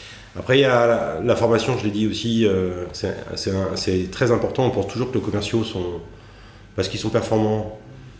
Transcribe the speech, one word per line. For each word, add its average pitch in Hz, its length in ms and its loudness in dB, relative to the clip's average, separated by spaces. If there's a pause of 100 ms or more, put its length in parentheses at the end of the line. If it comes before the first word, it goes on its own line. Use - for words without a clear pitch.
(380)
Après, 127 200 2
il 139 40 6
y 139 40 6
a 120 200 4
la, 107 380 2
la 117 120 4
formation, 117 420 2
je - 80 -6
l'ai 104 60 0
dit 107 160 0
aussi, 113 380 2
euh, 92 480 0
c'est, 92 220 -4 (200)
c'est - 200 -4
un, 95 200 0
c'est 92 360 0
très 123 200 2
important. 120 340 2
On 113 60 4
pense 98 160 -2
toujours 123 240 -4
que 110 60 -2
nos 95 60 -2
commerciaux 101 400 0
sont, 87 380 -6 (720)
parce 95 140 -2
qu'ils 104 100 -6
sont 107 100 -2
performants, 107 720 0 (400)